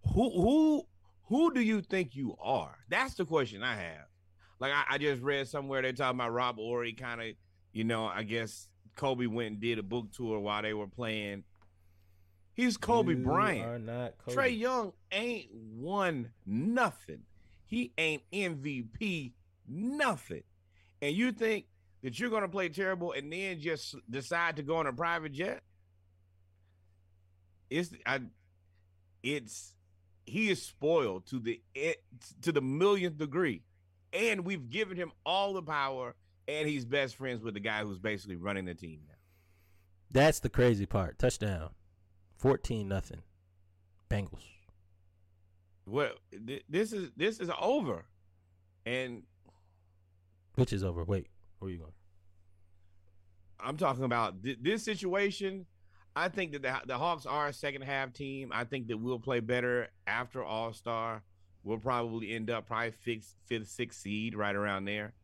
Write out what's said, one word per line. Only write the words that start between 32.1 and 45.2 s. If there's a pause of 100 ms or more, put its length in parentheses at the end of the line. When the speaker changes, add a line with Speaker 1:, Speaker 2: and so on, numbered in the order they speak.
Speaker 1:
to
the
millionth
degree. (500)
And
we've
given
him (120)
all
the
power, (320)
and
he's
best
friends
with
the
guy
who's
basically
running
the
team
now. (960)
Speaker 2:
That's
the
crazy
part.
Touchdown. (640)
Fourteen
nothing. (880)
Bengals. (1400)